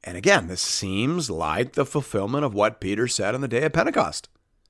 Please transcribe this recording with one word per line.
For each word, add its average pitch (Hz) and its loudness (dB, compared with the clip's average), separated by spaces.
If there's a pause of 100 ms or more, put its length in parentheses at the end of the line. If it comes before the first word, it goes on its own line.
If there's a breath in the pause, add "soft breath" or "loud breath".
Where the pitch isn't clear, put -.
And - -12
again, 117 4
this 87 -6
seems 123 -2
like 82 -2
the 143 2
fulfillment 131 -2
of 104 -4
what 104 2
Peter 104 0
said 110 -2
on 131 -4
the 131 -4
day 120 0
of 156 0
Pentecost. - 0 (400)